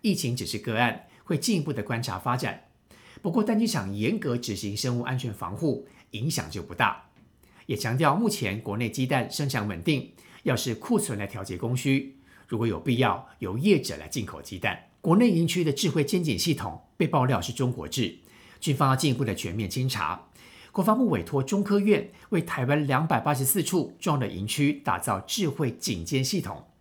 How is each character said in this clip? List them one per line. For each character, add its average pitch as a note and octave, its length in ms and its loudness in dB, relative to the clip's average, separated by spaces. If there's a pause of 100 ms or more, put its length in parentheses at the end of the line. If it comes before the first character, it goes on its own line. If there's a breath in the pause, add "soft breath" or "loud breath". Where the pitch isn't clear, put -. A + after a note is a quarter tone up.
疫 G#3 120 4
情 B2 220 0
只 G#2 100 -6
是 - 140 -6
个 A2 180 -2
案， A#2 300 2 (160 loud breath)
会 E3+ 120 0
进 F#3+ 220 2
一 D3+ 40 0
步 C#3+ 120 -4
的 C#3 80 -4
观 A#2+ 220 -2
察 F#2+ 160 -4
发 B2 180 0
展。 - 280 -6 (580 loud breath)
不 F3 80 0
过， G#3+ 120 2
淡 G#3+ 140 2
机 A#3 80 4
场 G2 260 -2
严 A2+ 280 0
格 B2 180 -2
执 A#2+ 180 -4
行 G#2 220 -6
生 B2 220 0
物 - 20 -2
安 B2+ 160 -2
全 B2 160 -4
防 F#2 220 -8
护， C#3+ 320 -2 (240 loud breath)
影 B2+ 180 -4
响 D#3+ 220 -2
就 F#2+ 100 -8
不 F2 140 -12
大。 - 300 0 (600 soft breath)
也 G#2+ 100 -2
强 A#2 220 -2
调 D3 180 4
目 A3 140 2
前 G#2+ 320 -2
国 G#2 160 -6
内 A#2 120 -2
鸡 C3 160 -2
蛋 B2+ 240 -2
生 C#3+ 200 -2
产 A2 180 -2
稳 F2 160 -6
定， - 300 0 (300 loud breath)
要 B2+ 120 2
视 A#2 180 -2
库 A3 240 0
存 G#2+ 220 -2
来 G2 80 -4
调 F#2+ 160 -8
节 F2+ 140 -8
供 A#2+ 180 -2
需， C3+ 400 0 (320 loud breath)
如 A2+ 100 -4
果 A#2 80 0
有 A2 140 0
必 B2 160 2
要， A#2+ 320 2 (120 loud breath)
由 G2 180 -4
业 F3+ 240 6
者 - 160 -8
来 D#2+ 100 -14
进 G#2 180 -6
口 D2 160 -12
鸡 F#2 160 -12
蛋。 F#2 280 -4 (160)
国 F3+ 160 6
内 A#3+ 120 6
营 E3+ 160 4
区 F3 200 0
的 D3 80 2
智 F3+ 160 0
慧 D3 120 2
监 E3+ 220 0
检 A2 160 0
系 E3 140 2
统 - 280 -6 (140)
被 E3 100 2
爆 B2+ 200 2
料 A#2 160 2
是 - 100 -6
中 B2 180 0
国 E2+ 160 -6
制， G#2+ 340 -2 (420 loud breath)
军 D3 120 0
方 C#3 140 4
要 C3 80 6
进 C3+ 160 2
一 - 20 4
步 C3 120 0
的 G2 100 0
全 F2 180 -6
面 G#2 160 -2
清 B2+ 200 0
查。 F#2 400 -4 (420 loud breath)
国 G3 100 -2
防 G#3+ 160 4
部 B3 120 2
委 A2 120 2
托 C3+ 220 0
中 G3 180 0
科 G3+ 160 2
院 G3+ 320 4 (200 loud breath)
为 E3+ 120 2
台 - 260 -4
湾 D3 200 2
两 C#3 180 2
百 C#3+ 140 2
八 D3 140 0
十 C3 100 0
四 D#3+ 180 2
处 - 380 0
重 E3 140 0
要 C#3+ 40 2
的 A#2 120 0
营 F#2+ 180 -4
区 C#3+ 240 2
打 A#2+ 260 -2
造 F#2+ 220 -2
智 F#3 300 -2
慧 C3 200 -2
警 F2+ 360 -4
监 C3 180 2
系 E3 160 0
统 G2 280 -8 (140)